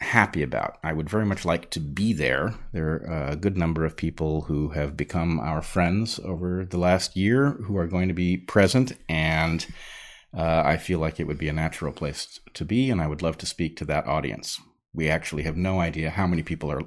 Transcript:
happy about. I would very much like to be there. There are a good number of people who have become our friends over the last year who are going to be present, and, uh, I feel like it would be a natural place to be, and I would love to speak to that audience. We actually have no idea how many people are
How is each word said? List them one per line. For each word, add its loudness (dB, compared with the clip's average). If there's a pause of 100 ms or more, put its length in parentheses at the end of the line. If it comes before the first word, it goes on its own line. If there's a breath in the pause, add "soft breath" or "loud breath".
happy 2
about. -2
I -2
would -4
very 2
much -2
like 0
to -4
be 0
there. 2 (180)
There -2
are -2
a -4
good 0
number 2
of -2
people 0
who 0
have -2
become 0
our -2
friends 0
over -2
the -4
last 2
year 4
who -4
are 0
going 2
to 0
be 2
present, 4 (160)
and, 2 (680 loud breath)
uh, 2
I 4
feel -2
like -2
it -2
would -4
be -2
a -2
natural -2
place -8 (140)
to -6
be, 2
and 2
I 2
would -4
love 0
to -8
speak -4
to -8
that 0
audience. -4 (360)
We 0
actually -2
have -4
no 2
idea -2
how 0
many 2
people -4
are -2